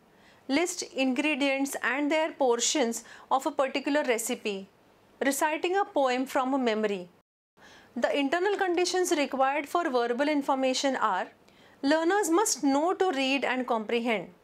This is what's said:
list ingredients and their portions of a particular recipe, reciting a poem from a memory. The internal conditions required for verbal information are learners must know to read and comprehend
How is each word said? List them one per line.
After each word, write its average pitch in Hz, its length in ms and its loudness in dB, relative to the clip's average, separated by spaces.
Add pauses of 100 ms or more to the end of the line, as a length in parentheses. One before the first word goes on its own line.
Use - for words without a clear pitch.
(480)
list 330 340 -2
ingredients 277 1000 -2
and 277 260 0
their 320 220 0
portions 233 720 0 (260)
of 262 160 0
a 294 60 -2
particular 285 500 0
recipe, 226 680 -4 (560)
reciting 311 520 0
a 403 80 2
poem 262 420 0
from 262 280 0
a 285 40 2
memory. 214 500 -2 (880)
The 269 240 0
internal 339 380 0
conditions 359 560 0
required 277 560 0
for 349 200 0
verbal 247 400 0
information 269 680 0
are 208 320 0 (540)
learners 330 460 2
must 349 340 2
know 294 300 2
to 370 200 0
read 269 300 0
and 247 240 -2
comprehend 226 640 -2 (160)